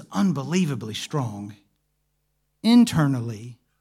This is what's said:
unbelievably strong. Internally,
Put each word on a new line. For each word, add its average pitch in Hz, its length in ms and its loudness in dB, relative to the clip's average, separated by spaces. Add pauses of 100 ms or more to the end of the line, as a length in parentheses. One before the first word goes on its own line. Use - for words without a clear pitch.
(100)
unbelievably 143 840 -2
strong. 107 600 -6 (1080)
Internally, 135 920 2 (240)